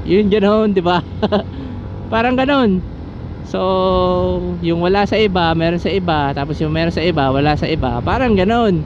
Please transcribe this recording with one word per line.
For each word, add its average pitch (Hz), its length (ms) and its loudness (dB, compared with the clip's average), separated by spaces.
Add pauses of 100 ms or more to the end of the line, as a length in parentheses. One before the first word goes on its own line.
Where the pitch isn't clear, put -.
Yun 208 240 2
ganon, 208 480 2
di 185 80 0
ba? 175 160 2 (240)
<laughs> 202 400 -2 (440)
Parang 240 280 0
ganun. 262 420 2 (680)
So, 190 160 -6 (1040)
yung 170 160 0
wala 196 240 2
sa 208 160 0
iba, 180 320 2
meron 170 280 0
sa 165 120 -2
iba. 156 400 0
Tapos 143 240 -4
yung 156 160 -2
meron 165 200 0
sa 165 120 -2
iba, 156 240 2
wala 143 240 2
sa 143 160 -2
iba. 127 320 -2
Parang 233 320 0
ganun. 196 520 2